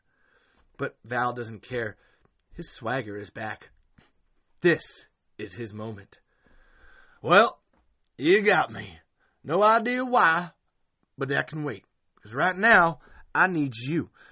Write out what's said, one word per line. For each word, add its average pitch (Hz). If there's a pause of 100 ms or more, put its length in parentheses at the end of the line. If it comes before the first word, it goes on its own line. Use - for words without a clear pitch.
(760)
But 135
Val 123
doesn't 113
care. 117 (560)
His -
swagger 110
is 101
back. 107 (920)
This - (300)
is 104
his 110
moment. 107 (1000)
Well, 196 (580)
you 175
got 170
me. 110 (440)
No 165
idea 226
why, 175 (640)
but 135
that 139
can 156
wait. 131 (360)
'Cause 104
right 170
now, 185 (360)
I 165
need 151
you 131 (220)